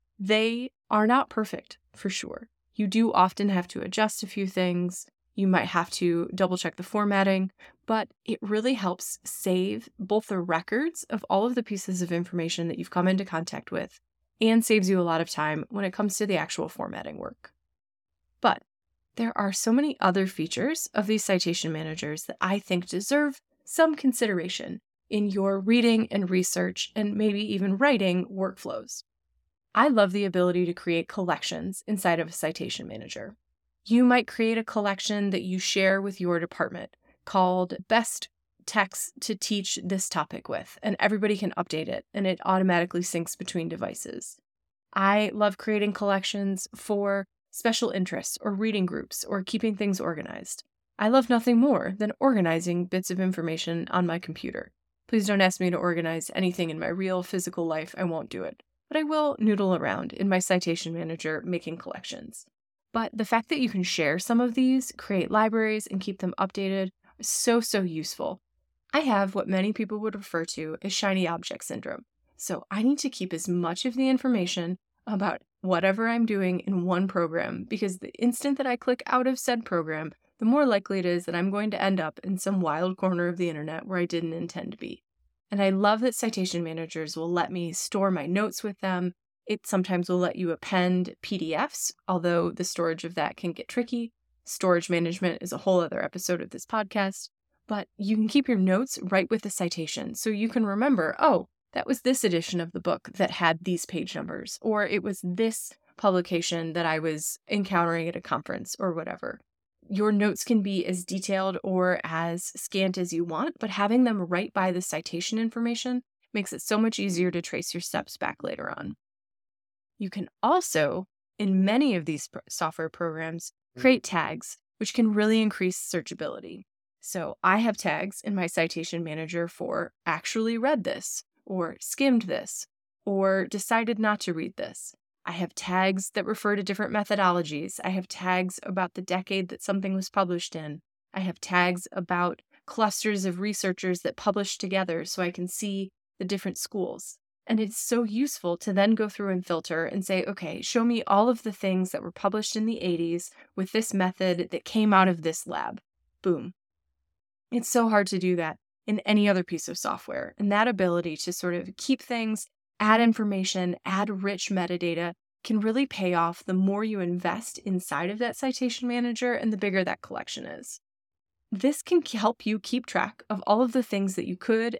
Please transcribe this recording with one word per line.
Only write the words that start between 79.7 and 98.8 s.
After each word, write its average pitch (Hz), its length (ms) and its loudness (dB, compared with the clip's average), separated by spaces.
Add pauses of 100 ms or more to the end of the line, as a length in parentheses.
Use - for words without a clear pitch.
the 214 60 -2
more 277 200 6
likely 202 340 2
it 180 60 0
is 175 200 2
that 175 100 -4
I'm 180 160 2
going 208 200 0
to 202 100 -2
end 196 180 4
up 160 240 -4
in 190 140 -2
some 190 240 0
wild 170 340 0
corner 175 320 2
of 175 80 -2
the 175 140 0
internet 156 360 -6
where 185 140 -2
I 175 60 4
didn't 165 280 -2
intend 170 380 -8
to - 60 -14
be. - 260 -12 (480)
And 202 100 0
I 196 80 4
love 208 320 4
that 247 140 2
citation 185 480 -2
managers 160 520 -6
will 165 160 -2
let 175 200 0
me 170 220 -4
store 196 380 0
my 156 140 0
notes 190 380 -2
with 208 160 -8
them, 180 340 -2 (340)
it 214 180 -2
sometimes 180 440 0
will 180 80 4
let 180 180 2
you 175 160 -2
append 180 720 2
P - 160 -4
D 160 180 -2
Fs, - 380 -4 (120)
although 170 460 2
the - 140 -4
storage 165 400 -2
of 170 100 -10
that 147 220 -2
can 175 160 -4
get - 160 -12
tricky. 240 420 -4 (320)
Storage 175 460 2
management 175 520 0
is 180 120 -8
a 160 60 -6
whole 185 200 4
other - 240 -2
episode 180 380 -4
of 175 80 -10
this - 160 -14
podcast. 202 640 -2 (360)
But 208 220 -4 (100)
you 214 180 2
can 220 120 2
keep 269 200 4
your 240 100 4
notes 190 440 2